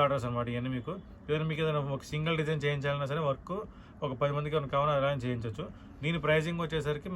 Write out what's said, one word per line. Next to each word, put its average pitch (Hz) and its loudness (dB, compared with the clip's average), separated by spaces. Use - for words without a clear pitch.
ఆర్డర్స్ 139 4
అనమాట 120 0
ఇవన్నీ. 123 -2
మీకు 123 -4
ఏదైనా, 151 2
మీకు 156 -2
ఏదైనా 151 2
ఒక - -12
సింగిల్ 156 0
డిజైన్ 156 0
చేయించాలన్నా 143 0
సరే 160 0
వర్క్ 135 -4
ఒక 131 -2
పది 143 4
మందికి 147 0
ఏమైనా 139 -2
కావాలన్నా 147 4
అలా 139 2
చేయించవచ్చు. 117 -2
దీని 165 0
ప్రైసింగ్ 160 4
వచ్చేసరికి 147 -2